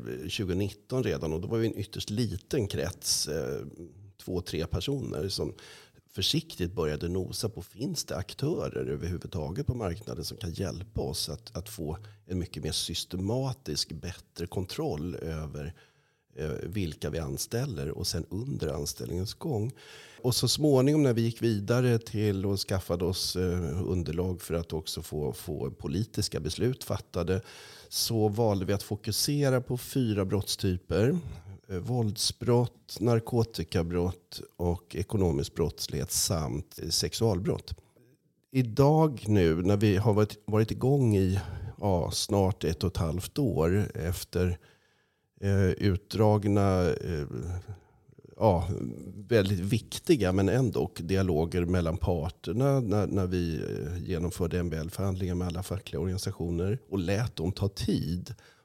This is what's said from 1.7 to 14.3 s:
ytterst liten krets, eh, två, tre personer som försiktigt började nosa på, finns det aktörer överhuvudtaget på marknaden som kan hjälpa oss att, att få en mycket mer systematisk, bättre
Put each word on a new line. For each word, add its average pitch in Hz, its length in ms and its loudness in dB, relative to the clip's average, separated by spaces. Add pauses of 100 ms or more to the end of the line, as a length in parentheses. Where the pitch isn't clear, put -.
ytterst - 320 -6
liten 107 580 -2
krets, - 600 -2
eh, 69 380 -4 (580)
två, 90 180 -4
tre 80 260 -4
personer 98 640 -4
som 85 240 -4 (580)
försiktigt 92 640 -2
började 76 360 0
nosa 92 400 -2
på, - 120 -10
finns 110 440 -6
det - 120 -6
aktörer 85 680 -4
överhuvudtaget 82 840 -4
på 127 80 0
marknaden 90 500 -6
som - 120 -10
kan 85 140 -6
hjälpa - 500 -6
oss - 280 -4
att, - 280 -10
att 80 120 -8
få 78 280 -6 (280)
en 90 140 -4
mycket 80 240 -6
mer 90 80 -4
systematisk, 98 1200 -4
bättre 85 560 -10